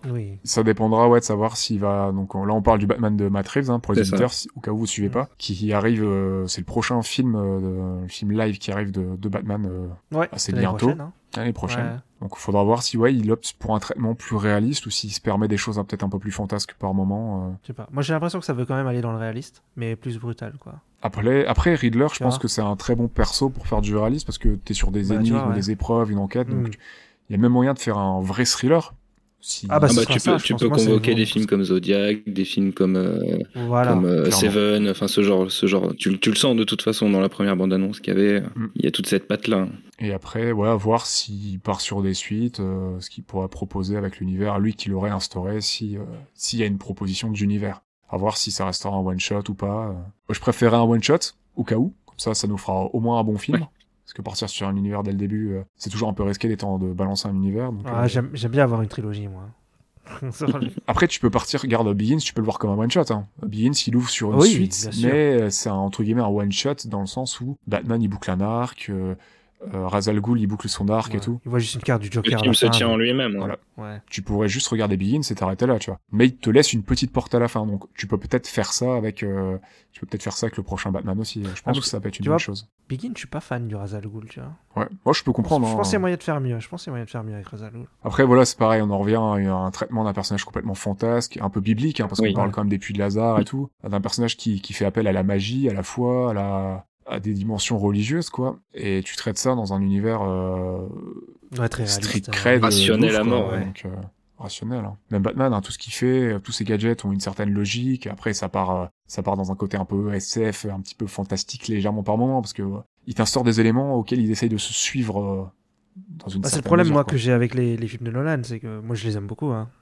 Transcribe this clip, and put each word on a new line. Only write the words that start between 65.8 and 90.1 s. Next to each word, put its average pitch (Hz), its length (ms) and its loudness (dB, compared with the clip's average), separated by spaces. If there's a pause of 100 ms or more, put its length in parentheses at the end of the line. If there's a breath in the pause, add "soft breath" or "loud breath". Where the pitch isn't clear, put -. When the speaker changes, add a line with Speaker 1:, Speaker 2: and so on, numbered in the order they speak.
Speaker 2:
guillemets, 113 180 2
un 110 60 2
one-shot 101 480 0 (120)
dans 104 140 -4
le 98 60 -4
sens 127 320 -8
où 135 180 -8 (100)
Batman, 113 340 0
il 113 80 2
boucle 98 200 -6
un 92 120 0
arc, 117 480 -2
euh, 95 260 -4 (580 soft breath)
euh, 92 140 -4
Ra's 101 220 0
al 107 100 2
Ghul, 117 220 2
il 104 60 2
boucle 104 200 -4
son 101 220 -2
arc 110 240 0
et 101 60 -2
Speaker 1:
Ouais. 95 40 -8
Speaker 2:
tout. 120 220 -4
Speaker 1:
Il 123 40 -8
voit 123 100 2
juste 113 160 -2
une 123 80 -6
carte 120 180 2
du 104 100 -8
Joker 110 200 0
Speaker 3:
Le 120 40 2
Speaker 1:
à 107 40 0
Speaker 3:
film 110 120 4
Speaker 1:
la - 60 4
Speaker 3:
se - 80 4
Speaker 1:
fin, 113 80 6
Speaker 3:
tient 117 160 4
en 110 80 4
Speaker 1:
mais 113 80 4
Speaker 3:
lui-même, 123 260 2
ouais. 101 60 -2
Speaker 2:
Voilà. 98 200 -4 (200)
Speaker 1:
Ouais. 107 320 -12
Speaker 2:
Tu - 120 -6
pourrais 104 280 0
juste 117 180 -2
regarder 107 300 2
Begins 110 240 2 (100)
et 104 40 -2
t'arrêter 95 300 0
là, 123 140 4
tu - 100 -8
vois. 98 120 -8 (100)
Mais 110 140 6
il 127 100 2
te - 140 -2
laisse 131 240 6
une 110 100 0
petite 127 300 -2
porte - 200 -2
à 120 60 4
la 117 80 2
fin, 107 180 -2
donc 101 200 -4 (100)
tu - 100 -10
peux 101 120 -2
peut-être - 300 -2
faire - 260 -2
ça 127 240 0
avec, 107 260 -4
euh... 95 340 -2 (360 soft breath)
tu - 80 -16
peux - 40 -10
peut-être - 180 -6
faire - 120 -4
ça 120 120 -2
avec - 100 -4
le 98 60 -6
prochain 98 280 -4
Batman 92 260 -2
aussi. 107 260 -6
Je 98 60 -6
pense 92 160 -10
Speaker 1:
Ah, 123 80 0
mais 139 60 0
Speaker 2:
que 131 60 -6
ça 107 160 -4
peut 101 80 -4
être - 100 -12
une 98 40 -4
Speaker 1:
tu 139 60 0
Speaker 2:
bonne - 40 4
Speaker 1:
vois, 165 60 4
Speaker 2:
chose. 101 280 -8 (220)
Speaker 1:
Begins, 165 240 -8
je - 60 -12
suis - 100 -14
pas 143 100 -8
fan 120 300 -6
du 104 80 -6
Ra's 98 160 -8
al 104 120 -8
Ghul, 110 220 -12
tu 123 140 -16
vois. 131 80 -14 (340)
Speaker 2:
Ouais, - 60 -6 (160)
moi 139 100 4
je - 80 -4
peux 131 80 0
comprendre, 120 340 2
Speaker 1:
Je 110 60 0
pense 110 80 0
Speaker 2:
hein. 101 120 2
Speaker 1:
qu'il - 20 2
y - 20 2
a 202 40 2
moyen 180 180 0
de - 60 -12
faire 151 180 -2
mieux. 120 180 -2
Je - 80 -12
pense 175 160 -12
qu'il - 60 -12
y - 20 -8
a 131 40 -6
moyen 117 100 -8
de - 40 -18
faire 117 140 -8
mieux 107 120 -8
avec 101 120 -12
Ra's 107 140 -14
al 107 100 -14
Ghul. 117 160 -14 (160)
Speaker 2:
Après 135 220 4
voilà, 127 180 8
c'est - 140 0
pareil, 110 240 4
on 104 80 2
en 101 100 2
revient 104 160 4
à 101 380 2
un 92 180 0
traitement 110 320 -4
d'un 104 100 0